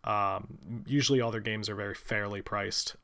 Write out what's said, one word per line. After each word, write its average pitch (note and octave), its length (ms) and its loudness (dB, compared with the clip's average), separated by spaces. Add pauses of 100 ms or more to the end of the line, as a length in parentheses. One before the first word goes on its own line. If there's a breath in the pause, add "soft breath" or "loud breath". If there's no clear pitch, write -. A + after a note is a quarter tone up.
Um, G2+ 840 -2
usually C3+ 320 6
all A#2 100 2
their A2 120 -2
games G#2+ 260 -2
are G#2 80 -4
very G2+ 180 -2
fairly G2+ 480 -2
priced. - 640 -2